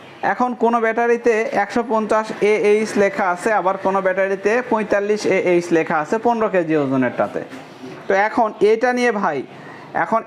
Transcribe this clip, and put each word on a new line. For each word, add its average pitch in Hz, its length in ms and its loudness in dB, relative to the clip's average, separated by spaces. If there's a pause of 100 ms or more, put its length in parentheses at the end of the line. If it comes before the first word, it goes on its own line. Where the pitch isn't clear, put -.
(220)
এখন 240 320 -2
কোনো 233 280 0
ব্যাটারিতে 233 680 2
একশো 202 380 0
পঞ্চাশ 220 360 0 (160)
এএইচ 208 560 2
লেখা 196 320 2
আছে, 180 240 -2
আবার 190 240 0
কোনো 190 240 0
ব্যাটারিতে 196 680 0
পঁয়তাল্লিশ 208 560 0
এএইচ 175 460 2
লেখা 165 260 0
আছে 151 200 -2
পনেরো 220 320 0
কেজি 160 280 0
ওজনেরটাতে। 123 640 0 (680)
তো 202 60 2
এখন 214 480 0
এটা 226 320 4
নিয়ে 247 180 2
ভাই, 175 320 -2 (500)
এখন 180 340 0